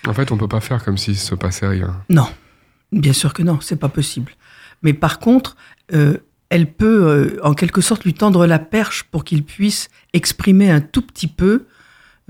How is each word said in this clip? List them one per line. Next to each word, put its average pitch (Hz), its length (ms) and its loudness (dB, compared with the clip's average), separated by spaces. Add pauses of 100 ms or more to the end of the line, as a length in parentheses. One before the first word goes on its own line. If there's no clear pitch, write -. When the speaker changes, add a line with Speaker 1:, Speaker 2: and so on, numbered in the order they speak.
Speaker 1:
En 107 60 2
fait, 131 180 0
on 113 40 2
peut 104 120 -2
pas 113 100 -2
faire 113 260 -4
comme 98 140 -2
s'il 101 180 -2
se 95 200 -4
passait 95 320 -4
rien. 92 260 -2 (140)
Speaker 2:
Non, 151 180 4 (640)
bien 147 220 2
sûr 135 220 -2
que 170 100 -2
non, 165 160 0
c'est - 180 -6
pas 139 100 -4
possible. 139 440 -6 (500)
Mais 151 120 2
par 151 260 -2
contre, 254 360 2 (360)
euh, 151 240 2 (320)
elle 170 240 0
peut, 214 340 2
euh, 143 380 2
en 147 100 2
quelque 175 280 0
sorte, - 220 -2
lui 165 100 0
tendre 185 320 4
la 160 120 2
perche 208 460 -4
pour 151 180 -6
qu'il 147 220 -2
puisse - 460 -4 (220)
exprimer 190 600 2
un 196 80 4
tout 233 220 -4
petit - 260 -10
peu, 208 380 0 (640)